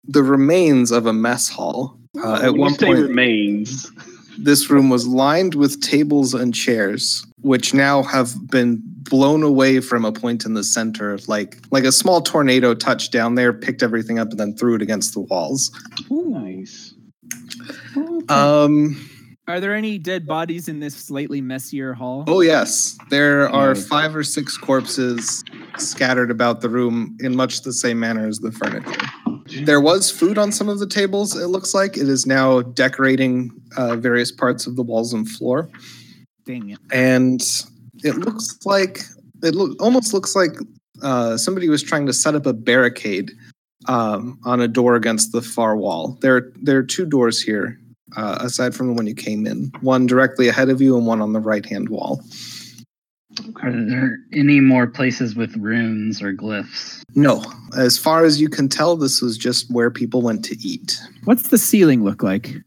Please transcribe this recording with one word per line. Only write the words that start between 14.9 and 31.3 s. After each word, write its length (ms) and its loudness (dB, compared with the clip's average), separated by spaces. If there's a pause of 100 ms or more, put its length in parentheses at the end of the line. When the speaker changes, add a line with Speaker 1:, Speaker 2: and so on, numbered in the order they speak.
Speaker 1:
the 60 -6
walls. 500 -4 (400)
Speaker 3:
Ooh. 200 -4
Speaker 2:
Nice. 640 -12 (1000)
Speaker 3:
Okay. 320 -6
Speaker 1:
Um, 680 4 (520)
Speaker 3:
Are 120 -4
there 140 -4
any 240 -4
dead 280 -6
bodies 420 -6
in 120 -8
this 160 -10
slightly 440 -8
messier 540 -8
hall? 320 -8
Speaker 1:
Oh, 140 4
yes. 580 2 (120)
There 380 4
are 280 4
Speaker 4:
Yeah. 60 -6
Speaker 1:
five 340 -2
or 80 -4
six 320 -6
corpses 880 -2 (340)
scattered 540 0
about 300 0
the 60 -2
room 520 -2
in 160 -2
much 260 -2
the 100 -8
same 280 -2
manner 260 -2
as 140 -6
the 100 -6
furniture. 400 -8 (720)
There 160 6
was 300 2
food 260 0
on 140 2
some 180 -4
of 120 -4
the 80 -4
tables, 480 -2